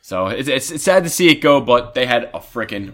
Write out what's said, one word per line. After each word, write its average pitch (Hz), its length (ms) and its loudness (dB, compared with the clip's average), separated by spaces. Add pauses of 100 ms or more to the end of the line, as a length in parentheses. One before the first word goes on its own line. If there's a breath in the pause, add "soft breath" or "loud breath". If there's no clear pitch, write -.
So 95 260 -6
it's, 123 220 -6
it's, 135 220 -2
it's 151 120 -10
sad 185 220 2
to 165 40 -6
see 170 200 2
it 147 60 6
go, 143 260 2
but 120 320 0
they 127 120 0
had 120 200 0
a - 140 -12
frickin' 101 540 -10